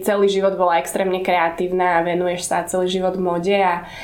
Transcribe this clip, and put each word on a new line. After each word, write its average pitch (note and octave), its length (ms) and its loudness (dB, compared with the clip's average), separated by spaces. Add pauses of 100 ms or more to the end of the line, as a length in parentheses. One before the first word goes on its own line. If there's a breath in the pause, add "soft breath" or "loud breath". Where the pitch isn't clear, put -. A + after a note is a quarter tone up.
celý G3+ 280 2
život F#3+ 260 2
bola F3+ 220 2
extrémne F#3 440 -2
kreatívna F3+ 760 0
a E3+ 80 2
venuješ F3 400 -2
sa E3+ 200 -2
celý F3+ 260 -2
život F#3 260 -2
mode F3+ 360 0
a F#3 320 0 (200 loud breath)